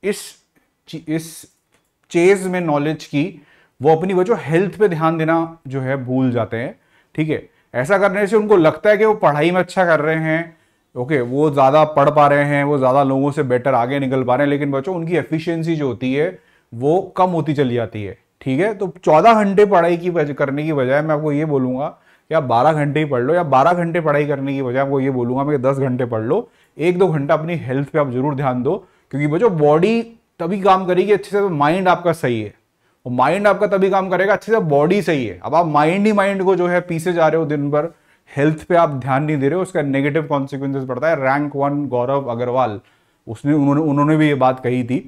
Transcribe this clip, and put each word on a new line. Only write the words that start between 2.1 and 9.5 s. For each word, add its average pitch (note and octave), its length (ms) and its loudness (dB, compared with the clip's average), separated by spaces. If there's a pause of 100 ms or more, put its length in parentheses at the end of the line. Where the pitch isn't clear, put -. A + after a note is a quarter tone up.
चेज F#3 360 4
में F#3 140 -2
नॉलेज D3+ 440 -2
की D3 200 -2 (560)
वो D3+ 140 4
अपनी F#3 180 -2
बच्चों F#3 260 2
हेल्थ E3 400 -2
पे G#3+ 80 4
ध्यान E3 300 0
देना E3 400 -2 (100)
जो C3 140 -6
है C3 240 -4
भूल C3 260 0
जाते A#2 260 -4
हैं, C#3+ 180 -8 (400)
ठीक D#3 140 -4
है? C3+ 200 -6 (240)
ऐसा E3+ 240 0
करने G3+ 300 0
से A3 80 0
उनको G#3+ 220 4
लगता D#3 320 2
है G#3+ 80 6
कि G#3+ 80 2
वो G#3+ 80 4
पढ़ाई D#3 380 2